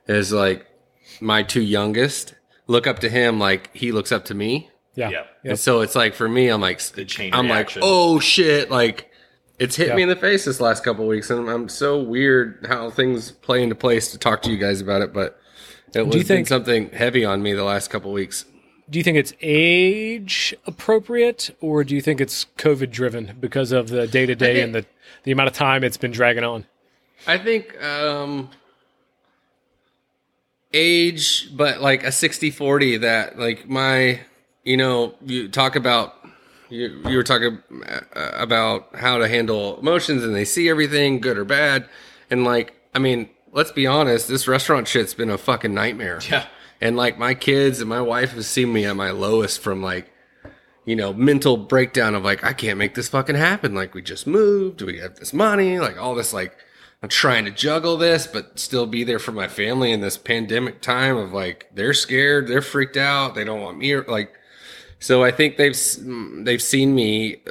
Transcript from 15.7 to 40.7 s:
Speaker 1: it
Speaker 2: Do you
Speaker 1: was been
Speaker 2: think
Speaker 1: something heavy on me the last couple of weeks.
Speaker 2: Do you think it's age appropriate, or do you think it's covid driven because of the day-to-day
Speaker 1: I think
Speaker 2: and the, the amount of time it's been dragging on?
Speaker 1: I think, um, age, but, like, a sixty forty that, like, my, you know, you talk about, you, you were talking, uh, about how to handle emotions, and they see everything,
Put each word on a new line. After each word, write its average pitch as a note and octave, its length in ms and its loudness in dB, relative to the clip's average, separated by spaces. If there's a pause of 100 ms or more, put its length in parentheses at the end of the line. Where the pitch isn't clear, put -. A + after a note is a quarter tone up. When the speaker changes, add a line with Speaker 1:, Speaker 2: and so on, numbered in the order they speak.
Speaker 1:
it - 60 -14
Speaker 2:
Do - 60 0
you A2+ 60 2
Speaker 1:
was - 100 2
been - 80 4
Speaker 2:
think - 240 4
Speaker 1:
something A#2 420 2
heavy A#2+ 340 2
on G2 180 0
me G#2 120 0
the G2 100 -2
last G2+ 240 -2
couple G2 220 -8
of G2+ 40 -6
weeks. F#2+ 300 -6 (440)
Speaker 2:
Do D3+ 100 -6
you E3+ 60 0
think E3 140 2
it's C#3 220 0
age F#3 1120 2 (120)
appropriate, A#3 920 0
or D3+ 240 0
do C#3 100 -4
you C#3+ 60 0
think C#3 200 0
it's - 260 -4 (120)
covid C3+ 320 2
driven A2+ 500 -6
because B2+ 320 -2
of B2 160 2
the A#2+ 180 0
day-to-day B2 440 2
Speaker 1:
I B2 40 2
think B2 100 2
Speaker 2:
and A#2 100 -4
the, A2 120 -4 (380)
the C3+ 80 -2
amount C3+ 160 2
of - 60 -2
time C3+ 300 2
it's B2 120 -2
been B2+ 160 -4
dragging A#2 320 2
on? A#2 220 -6 (600)
Speaker 1:
I E3+ 120 2
think, A3 440 -4
um, C#3+ 680 -4 (2250)
age, E3+ 840 2
but, C#3 240 0
like, C3+ 240 2
a C3 80 -2
sixty D#3 380 -2
forty C#3 480 2
that, A2+ 400 0
like, A#2 300 -4
my, C3 520 0 (440)
you C3 120 0
know, B2 380 0 (100)
you B2+ 240 -6
talk C3 280 0
about, A#2+ 380 0 (540)
you, A#2 400 -10
you C3 80 0
were B2+ 80 4
talking, A#2 340 0 (280)
uh, - 480 -8
about A2 640 -2
how B2 220 0
to A2+ 100 2
handle A2 500 -2
emotions, D#3 460 0
and A2 100 -2
they G2+ 100 0
see E3+ 240 0
everything, C#3+ 520 2